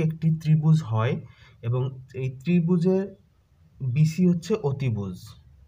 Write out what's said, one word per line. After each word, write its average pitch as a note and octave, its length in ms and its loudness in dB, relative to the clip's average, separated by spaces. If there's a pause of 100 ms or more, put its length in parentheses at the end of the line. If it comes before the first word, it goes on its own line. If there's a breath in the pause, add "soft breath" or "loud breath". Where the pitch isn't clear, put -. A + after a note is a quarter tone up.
একটি D#3+ 220 -2 (120)
ত্রিভুজ D#3 380 4 (120)
হয় A2+ 240 0 (480 loud breath)
এবং B2 200 -2 (400)
এই C3 60 -4 (120)
ত্রিভুজের F3+ 640 2 (920)
বিসি D#3 360 2
হচ্ছে F3 220 -2 (180)
অতিভুজ, G2+ 460 -4 (520)